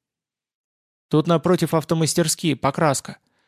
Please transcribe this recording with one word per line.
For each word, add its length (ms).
Тут 180
напротив 480
автомастерские, 800
покраска. 640